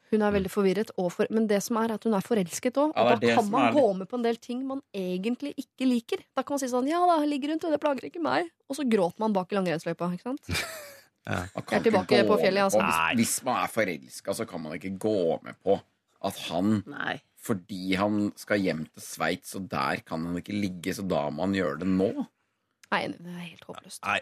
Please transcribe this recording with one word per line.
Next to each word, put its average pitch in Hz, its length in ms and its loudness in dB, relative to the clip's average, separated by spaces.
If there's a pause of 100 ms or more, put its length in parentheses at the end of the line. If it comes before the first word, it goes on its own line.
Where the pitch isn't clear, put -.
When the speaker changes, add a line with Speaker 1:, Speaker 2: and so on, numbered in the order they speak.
(120)
Speaker 1:
hun 214 100 4
er 208 80 4
veldig 196 220 2
forvirret, 196 440 2
og 180 160 0
for-, - 180 0
men 220 180 2
det 202 140 2
som 240 160 -2
er 226 140 0
at 208 120 -6
hun 226 100 2
er 190 60 2
forelsket 214 560 -2
også, 294 180 2
Speaker 2:
Ja, 214 80 4
Speaker 1:
og 233 60 6
Speaker 2:
det 233 80 6
er 220 40 -2
Speaker 1:
da 233 60 4
Speaker 2:
det 233 80 4
Speaker 1:
kan 226 100 4
Speaker 2:
som 202 60 -4
Speaker 1:
man 254 120 2
Speaker 2:
er 240 100 4
litt 285 100 6
Speaker 1:
gå 202 160 4
med 190 100 -8
på - 60 -8
en 247 80 -4
del 233 140 0
ting 254 300 -8
man 269 160 -6 (120)
egentlig 196 600 -4
ikke - 320 -2
liker. 247 300 0 (180)
Da 262 60 0
kan 285 120 -4
man 285 60 0
si 269 80 -4
sånn, 247 200 0
"Ja 339 180 2
da, 330 180 6
ligg 294 240 0
rundt, 320 160 -2
og 330 80 0
det 294 80 2
plager 277 240 -2
ikke 339 180 -10
meg." 302 280 0 (200)
Og 269 60 -8
så 302 120 -4
gråter 196 300 2
man 220 140 0
bak 185 200 -2
i 208 40 0
langrennsløypa, 175 580 -2
ikke 180 80 -10
sant? 262 240 -8
Speaker 3:
<laughs> 640 440 -6 (360)
Ja. 92 300 -4
Speaker 2:
Man - 80 -6
kan - 80 -14
Speaker 1:
Jeg 208 80 2
er - 100 0
tilbake 196 220 2
Speaker 2:
ikke 208 160 6
gå 208 80 6
Speaker 1:
på - 0 -
fjellet, 196 160 2
Speaker 2:
med 196 120 2
Speaker 1:
altså. 196 160 2
Speaker 2:
på, 185 40 2
hvis, 160 160 2
Speaker 3:
Nei. 165 160 2
Speaker 2:
hvis - 280 0
man 123 200 0
er - 40 0
forelsket, 92 680 -4
så 113 100 -4
kan 85 140 -10
man 78 140 -8
ikke 92 240 -8
gå 92 440 0
med 62 120 -14 (100)
på 98 160 4 (420)
at 98 140 -4 (140)
han, 98 360 2
Speaker 4:
Nei. - 280 -6 (260)
Speaker 2:
fordi 95 560 -4
han 104 400 2
skal - 240 -2
hjem 82 220 0 (100)
til - 80 -18
Sveits, - 560 -4
og 95 140 -8
der 73 340 -2
kan 80 220 -6
han 87 100 -4
ikke 87 160 -8
ligge, 92 400 -4
så 98 160 -8
da 76 220 0
må 71 160 -6
han 98 80 2
gjøre 78 240 0
det 92 100 -4
nå. 98 380 2 (640)
Speaker 1:
Nei, 196 160 0
det - 160 -12
er 175 160 -14
helt 170 240 -16
håpløst. - 400 -18
Speaker 3:
Nei, 101 180 0